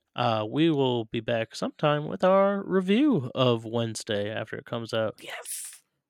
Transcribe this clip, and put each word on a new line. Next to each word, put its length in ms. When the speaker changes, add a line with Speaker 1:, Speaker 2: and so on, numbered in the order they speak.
Speaker 1:
Uh, 320
we 220
will 360
be 160
back 340
sometime 520
with 160
our 380
review 720
of 320
Wednesday 640
after 260
it 80
comes 300
out. 260
Speaker 2:
Yes. 640